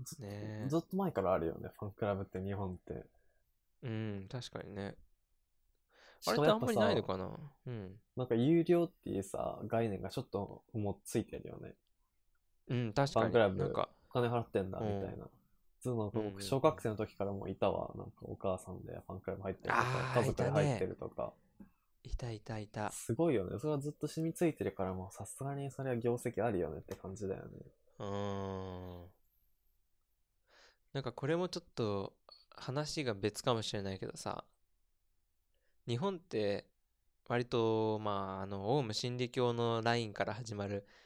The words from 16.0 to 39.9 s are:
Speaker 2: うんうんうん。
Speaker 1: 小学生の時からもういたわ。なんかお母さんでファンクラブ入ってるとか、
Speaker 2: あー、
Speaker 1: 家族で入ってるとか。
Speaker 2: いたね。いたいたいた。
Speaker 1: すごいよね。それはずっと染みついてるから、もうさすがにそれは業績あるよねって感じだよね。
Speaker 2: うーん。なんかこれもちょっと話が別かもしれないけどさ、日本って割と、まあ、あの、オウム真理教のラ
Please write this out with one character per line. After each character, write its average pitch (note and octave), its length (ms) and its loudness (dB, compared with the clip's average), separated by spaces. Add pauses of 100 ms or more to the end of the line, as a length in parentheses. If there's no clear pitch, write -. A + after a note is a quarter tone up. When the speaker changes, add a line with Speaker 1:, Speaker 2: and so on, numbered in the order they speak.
Speaker 2:
う - 20 4
ん G#2+ 60 0
う - 20 -4
ん G2 60 -6
う - 20 -10
ん。 G2 40 -6
Speaker 1:
小 B2+ 180 2
学 - 200 4
生 A#2+ 100 0
の G#2 60 -2
時 G#2+ 200 -4
か G2 100 -2
ら G2+ 60 -2
も G2 120 -4
う F#2+ 60 -4
い F#2+ 60 -6
た G2 140 4
わ。 - 260 -2
な - 80 -8
ん - 80 -12
か - 100 -20
お - 140 -8
母 F#2 220 -2
さ - 140 -12
ん F#2 140 -10
で E2 80 -8 (120)
フ F#2 60 -8
ァ - 40 -8
ン F#2 40 -10
ク - 100 -8
ラ G2 60 -4
ブ F#2 60 -10
入 F#2+ 100 -2
っ - 40 -6
て - 120 -8
る - 60 4
と - 0 -
か、 A#2 80 4
Speaker 2:
あ B2+ 340 0
ー、 A#2+ 40 4
Speaker 1:
家 A#2 40 4
族 - 180 0
で - 80 2
入 A2 260 4
っ - 20 -2
て F#2 80 0
る F#2+ 100 -4
と - 140 -8
か。 - 240 -6 (680)
Speaker 2:
い - 140 -6
た B2 120 -4
ね。 A2+ 60 -4
い G#2 60 -10
た A2 180 -6
い G#2 80 -6
た G#2 220 -4
い - 0 -
た。 - 40 -8
Speaker 1:
す - 200 -4
ご D#3+ 180 4
い C3+ 40 6
よ G2 100 4
ね。 F#2+ 140 -4
そ D3+ 80 -4
れ D3+ 80 0
は C#3+ 40 2
ず D3 120 -4
っ - 20 -4
と - 140 -6
染 D#3+ 200 -2
み E3 60 0
つ F3 140 2
い D3+ 80 2
て - 100 -2
る G2+ 80 0
か F#2+ 120 -2
ら、 F#2 100 0
も F#2 180 -6
う - 20 -18
さ G#2 120 -10
す - 180 -8
が C#3 100 -2
に C#3 160 -4
そ C3+ 120 -6
れ C3+ 80 0
は B2 80 2
業 A#2+ 160 4
績 A#2 280 -2
あ A#2 80 4
る F#2+ 80 2
よ D#2+ 120 2
ね D#2 80 -6
っ - 40 -10
て - 120 -8
感 F#2+ 200 -10
じ G2 140 -4
だ F#2 80 0
よ - 80 -10
ね。 - 60 -12 (480)
Speaker 2:
う A2 40 -10
ー F#2+ 1040 -4
ん。 - 20 -16 (1900)
な C#3 80 -4
ん B2 40 -2
か A#2+ 80 -4
こ - 140 -6
れ D#3+ 100 2
も F3+ 120 2
ち F3 100 -6
ょ - 40 -14
っ - 120 -20
と G2+ 400 0 (420)
話 D3 480 -4
が A#2+ 100 0
別 G2+ 280 0
か C3 100 4
も A2+ 80 2
し - 140 -4
れ G#2 80 -2
な G2 100 -4
い F#2+ 60 -6
け A#2 80 -6
ど - 100 -8
さ、 - 280 -6 (1400)
日 A#2+ 120 2
本 F#3+ 180 0
っ - 20 -6
て G#2 480 0 (640)
割 A#2+ 160 2
と、 A2 540 4
ま G2 420 0
あ、 - 20 -4
あ F#2+ 40 -4
の、 G2+ 300 2
オ D3+ 40 4
ウ - 20 4
ム G#2+ 120 0
真 B2 240 -2
理 B2 120 0
教 B2 220 4
の A#2 300 2
ラ A#2+ 140 4